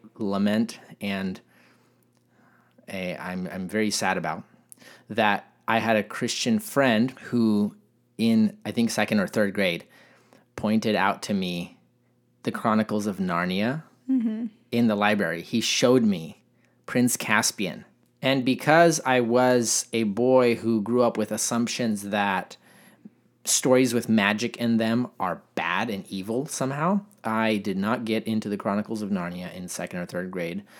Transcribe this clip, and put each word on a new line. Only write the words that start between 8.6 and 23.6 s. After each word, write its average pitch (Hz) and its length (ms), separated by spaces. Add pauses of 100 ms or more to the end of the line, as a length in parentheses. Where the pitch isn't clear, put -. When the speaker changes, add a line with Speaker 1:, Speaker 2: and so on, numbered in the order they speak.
Speaker 1:
I 107 40
think, 113 200
second 107 300
or 98 60
third 101 280
grade 92 300 (720)
pointed 107 380
out 98 280
to 107 120
me 90 440 (640)
the 120 100
Chronicles 107 540
of 98 100
Narnia 95 680 (260)
Speaker 2:
Mm-hmm. 226 360 (260)
Speaker 1:
in 120 160
the 107 80
library. 95 460
He 117 200
showed 127 400
me 92 400 (440)
Prince 123 300
Caspian. 107 680 (360)
And 135 240
because 156 600
I 127 140
was 123 720
a 113 100
boy 120 540
who 113 260
grew 117 200
up 117 140
with 107 160
assumptions 110 800
that 101 460 (880)
stories 127 500